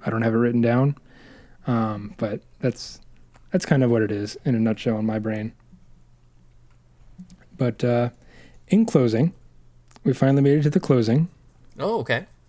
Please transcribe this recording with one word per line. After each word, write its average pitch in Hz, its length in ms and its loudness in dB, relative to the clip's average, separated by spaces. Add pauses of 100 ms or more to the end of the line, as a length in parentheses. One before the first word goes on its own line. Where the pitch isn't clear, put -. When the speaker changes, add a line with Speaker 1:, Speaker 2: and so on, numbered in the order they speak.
Speaker 1:
I - 60 -4
don't 113 100 -2
have 113 120 0
it 113 40 2
written 120 240 2
down. 127 340 2 (720)
Um, 107 520 -4
but 107 240 -6 (180)
that's, - 420 -6 (500)
that's 180 140 -2
kind 135 180 2
of 120 80 2
what 113 120 2
it 104 80 -2
is 104 340 -6
in 127 100 0
a 113 40 0
nutshell 110 400 0
in 107 60 -2
my 110 140 -2
brain. 107 320 -6 (2000)
But, 123 260 -4
uh, 120 260 2 (580)
in 220 180 4
closing, 127 480 2 (680)
we 135 100 0
finally 139 280 2
made 143 180 4
it 147 40 -2
to 151 60 2
the 180 100 2
closing. 127 500 2 (500)
Speaker 2:
Oh, 196 200 -4
okay. 123 260 -4 (240)